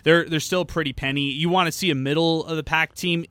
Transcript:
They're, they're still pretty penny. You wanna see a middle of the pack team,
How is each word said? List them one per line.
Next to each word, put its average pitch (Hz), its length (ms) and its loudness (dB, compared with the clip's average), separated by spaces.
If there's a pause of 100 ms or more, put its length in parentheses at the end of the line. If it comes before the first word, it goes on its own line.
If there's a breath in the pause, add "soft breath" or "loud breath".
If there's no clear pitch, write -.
They're, 165 260 6
they're 160 120 -2
still 180 240 -2
pretty 160 280 -4
penny. 139 380 -4
You 156 200 -2
wanna 180 200 2
see 185 220 -2
a - 20 0
middle 151 520 0
of 160 100 -6
the 156 80 -4
pack 160 320 -2
team, 170 340 -2